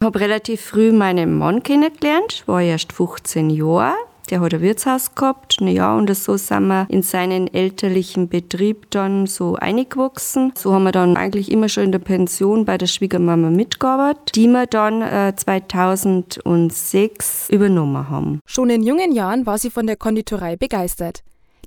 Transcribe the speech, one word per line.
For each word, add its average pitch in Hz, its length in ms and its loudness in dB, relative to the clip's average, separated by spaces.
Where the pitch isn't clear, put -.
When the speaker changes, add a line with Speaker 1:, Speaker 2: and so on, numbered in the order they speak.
Speaker 1:
Hab 214 140 0
relativ 214 460 -2
früh 220 280 4
meinen 180 480 4
Mann 170 240 0
kennengelernt, 302 840 0
war 185 140 0
erst 170 320 0
fünfzehn - 580 -2
Jahre. 160 440 2
Der 180 120 -2
hat 165 140 0
ein 156 60 -2
Wirtshaus 240 540 -2
gehabt. - 460 -2
Na 185 100 0
ja, 185 260 2
und 202 160 2
so 196 240 -2
sind 196 300 0
wir 190 240 0
in 190 140 2
seinen 185 420 -2
elterlichen 185 840 -2
Betrieb 185 640 -2
dann 196 380 0
so 180 260 -4
eingewachsen. 262 1000 -2
So 196 180 0
haben 190 80 4
wir 190 80 4
dann 180 260 4
eigentlich 196 360 -2
immer 220 160 2
schon 202 160 -2
in 190 80 2
der 185 80 0
Pension 196 640 0
bei 196 120 -2
der 185 120 -2
Schwiegermama 170 640 2
mitgearbeitet, 262 840 0
die 226 140 6
wir 247 180 4
dann, 220 340 0
äh, 196 360 0
zweitausendsechs 190 2250 0
übernommen 160 600 2
haben. 147 360 -4
Speaker 2:
Schon 254 240 0
in 226 120 2
jungen 311 300 0
Jahren 226 340 -2
war 214 120 -2
sie 240 120 -6
von 233 160 -4
der 220 80 -2
Konditorei 208 600 -4
begeistert. 180 680 -6